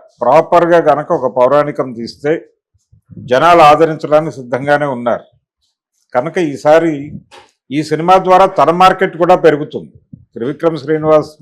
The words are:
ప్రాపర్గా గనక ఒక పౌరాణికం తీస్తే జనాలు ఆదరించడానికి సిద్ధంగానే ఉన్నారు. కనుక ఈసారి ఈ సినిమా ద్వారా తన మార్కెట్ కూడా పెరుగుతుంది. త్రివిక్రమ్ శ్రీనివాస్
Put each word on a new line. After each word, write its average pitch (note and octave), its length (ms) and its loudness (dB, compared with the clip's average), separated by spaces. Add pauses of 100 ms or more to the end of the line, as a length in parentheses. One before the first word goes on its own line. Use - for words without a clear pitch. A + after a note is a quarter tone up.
(200)
ప్రాపర్గా E3 560 2 (120)
గనక C#3+ 200 -2 (100)
ఒక C3 80 -4 (100)
పౌరాణికం C#3 500 0 (100)
తీస్తే A#2 340 -8 (1000)
జనాలు E3 300 4 (100)
ఆదరించడానికి D#3 680 0
సిద్ధంగానే C3+ 500 -4 (100)
ఉన్నారు. A#2 280 -6 (920)
కనుక D3+ 220 -4 (140)
ఈసారి D#3 420 2 (840)
ఈ - 20 -2 (100)
సినిమా E3 260 2 (120)
ద్వారా F#3 180 4 (140)
తన - 120 2 (100)
మార్కెట్ F#3 420 2
కూడా F3+ 120 4 (100)
పెరుగుతుంది. D3 500 -2 (400)
త్రివిక్రమ్ D3 460 -6
శ్రీనివాస్ D3+ 500 -2 (100)